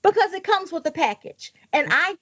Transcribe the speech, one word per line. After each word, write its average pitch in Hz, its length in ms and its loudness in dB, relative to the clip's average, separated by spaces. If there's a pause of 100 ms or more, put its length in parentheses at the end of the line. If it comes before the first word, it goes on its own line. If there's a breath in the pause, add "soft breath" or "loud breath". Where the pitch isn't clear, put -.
because 415 300 4
it 381 100 -8
comes 381 300 -2
with 320 140 -8
a 302 40 0
package. 302 600 -6 (220 soft breath)
And 285 160 2
I 339 320 2